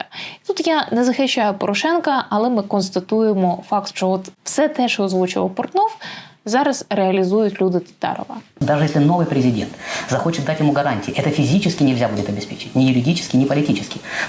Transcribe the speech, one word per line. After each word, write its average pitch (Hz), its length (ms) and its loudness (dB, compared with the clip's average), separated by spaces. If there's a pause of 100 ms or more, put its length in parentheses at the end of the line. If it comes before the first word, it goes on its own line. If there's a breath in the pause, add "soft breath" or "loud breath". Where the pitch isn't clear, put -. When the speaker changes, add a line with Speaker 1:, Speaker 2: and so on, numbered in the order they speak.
(460 loud breath)
Speaker 1:
Тут 392 200 -4
я 311 260 0
не 240 120 2
захищаю 247 500 0
Порошенка, 269 760 0
але 214 200 2
ми 226 120 0
констатуємо 190 1080 0
факт, 196 280 -2
що 185 120 0
от 185 220 -2 (140)
все 294 240 0
те, 254 200 0
що 220 140 -2
озвучував 185 520 0
Портнов, 403 420 -2 (520 loud breath)
зараз 262 420 0
реалізують 196 680 2
люди 185 180 2
Татарова. - 580 -8 (240)
Speaker 2:
Даже 147 240 2
если 151 160 2
новый 165 260 4
президент 123 440 0 (400 loud breath)
захочет 165 340 -2
дать 156 160 -2
ему 147 120 4
гарантии, 139 440 0
это - 140 0
физически 151 540 2
нельзя 123 240 4
будет 104 200 -2
обеспечить, - 460 -8
ни 131 100 6
юридически, 131 520 2
ни 131 80 6
политически, - 560 -2 (280 loud breath)